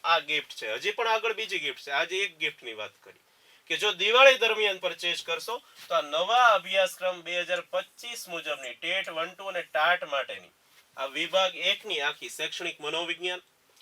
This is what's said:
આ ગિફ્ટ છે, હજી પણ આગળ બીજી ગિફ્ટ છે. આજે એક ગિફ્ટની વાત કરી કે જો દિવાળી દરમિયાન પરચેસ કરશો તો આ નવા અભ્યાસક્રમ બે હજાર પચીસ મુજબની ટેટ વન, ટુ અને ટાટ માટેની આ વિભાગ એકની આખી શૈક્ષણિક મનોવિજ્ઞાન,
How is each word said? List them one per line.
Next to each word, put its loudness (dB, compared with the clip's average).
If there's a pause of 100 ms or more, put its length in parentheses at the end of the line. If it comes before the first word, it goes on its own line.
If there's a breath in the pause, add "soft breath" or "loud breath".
આ 4
ગિફ્ટ -4
છે, -6
હજી -2
પણ -2
આગળ 2
બીજી -4
ગિફ્ટ -6
છે. -6
આજે 0
એક -6
ગિફ્ટની -6
વાત -10 (100)
કરી -20 (480 soft breath)
કે -2
જો 0
દિવાળી 8
દરમિયાન 2
પરચેસ -4
કરશો -6 (260 loud breath)
તો -2
આ 4
નવા 4
અભ્યાસક્રમ 2
બે -4
હજાર -2
પચીસ -8
મુજબની -8
ટેટ -4
વન, -4
ટુ -10
અને -4
ટાટ 2
માટેની -6 (460 soft breath)
આ -4
વિભાગ 0
એકની -2
આખી -2
શૈક્ષણિક -8
મનોવિજ્ઞાન, -4 (400 soft breath)